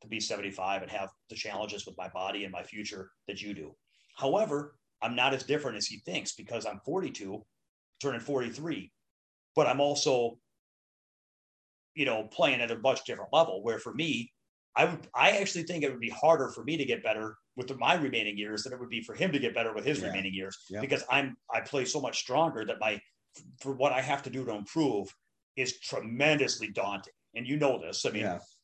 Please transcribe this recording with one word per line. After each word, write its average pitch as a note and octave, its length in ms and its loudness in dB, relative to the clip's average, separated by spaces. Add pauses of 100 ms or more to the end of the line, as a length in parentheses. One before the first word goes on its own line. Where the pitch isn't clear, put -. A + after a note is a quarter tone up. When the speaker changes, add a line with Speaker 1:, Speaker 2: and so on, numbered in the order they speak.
Speaker 1:
to A2 60 -14
be A2 120 -4
seventy-five G2 640 -2
and F#2+ 100 -10
have G2 180 -4 (200)
the G#2+ 60 -14
challenges G2+ 500 -6
with F2 120 -14
my F#2 120 -8
body G2 340 -4
and F#2+ 80 -8
my F2+ 120 -8
future G#2 480 -10 (160)
that G2+ 140 -8
you G#2 120 -8
do. D#2 220 -12 (420)
However, D3 600 0 (240)
I'm A#2 140 -2
not C3 180 4
as C3 100 -2
different C#3 340 0
as G#2 100 -2
he A2+ 120 -10
thinks D3+ 360 -6
because A2 300 -8
I'm G2+ 160 -6
forty-two, G#2+ 600 -4 (580)
turning B2 200 -2
forty-three, C3 720 -4 (640)
but D3 120 8
I'm C3 120 4
also, C#3 580 4 (1600)
you D3 100 2
know, A2 260 0
playing C#3 300 4
at A#2 100 0
a A2+ 80 0
much A#2+ 260 4
different G2+ 280 -4
level C#3 300 6
where A2+ 160 0
for A2+ 140 -8
me, A#2+ 380 -2 (440)
I C3+ 100 8
would, F3 300 -2
I F3+ 220 6
actually F#3+ 260 0
think E3 200 -2
it C#3 60 2
would B2 100 -4
be A#2 100 -4
harder C#3 400 6
for A2+ 140 -10
me D3+ 140 0
to C#3+ 80 0
get A2+ 180 0
better A2 340 -2 (180)
with B2+ 240 -6
my D#3 160 6
remaining A2+ 420 0
years G#2 240 -4
than B2+ 120 -8
it B2 60 -8
would A#2+ 100 -10
be A#2 120 -4
for A2 140 -10
him E3 160 2
to C#3 80 2
get A#2+ 160 0
better A2+ 180 0
with G#2 100 -4
his C#3 160 2
Speaker 2:
Yeah. F#2 80 -4
Speaker 1:
remaining F#2+ 280 -2
years F#2+ 200 -6 (140)
Speaker 2:
Yeah. G2+ 120 -6
Speaker 1:
because C3 280 0
I'm, C3+ 260 0 (160)
I A2+ 100 0
play B2+ 240 -2
so D3 140 -2
much B2 200 -2
stronger B2+ 460 2
that G#2+ 140 -2
my, G#2+ 220 0 (580)
for C3+ 140 -4
what C3+ 180 4
I C3 100 2
have C#3 220 0
to C3 60 -10
do B2+ 160 -4
to A#2 60 -4
improve G#2+ 600 0 (440)
is B2 240 -2
tremendously B2 880 2
daunting." G2+ 460 -4 (220)
And A#2 120 -6
you D3 100 0
know A2+ 240 2
this, E2+ 240 -4
I A#2+ 60 0
mean, G#2+ 100 -2
Speaker 2:
Yeah. F#2 180 -2 (240)